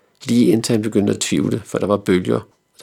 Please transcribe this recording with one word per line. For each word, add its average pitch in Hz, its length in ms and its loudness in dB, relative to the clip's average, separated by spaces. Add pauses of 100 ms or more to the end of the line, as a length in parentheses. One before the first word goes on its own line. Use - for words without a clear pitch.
(240)
lige 120 280 2
indtil 113 220 0
han 107 80 0
begyndte 107 320 0
at 104 60 -6
tvivle, - 460 -2
for - 120 -6
der 95 100 -2
var 101 100 2
bølger, 101 420 0 (440)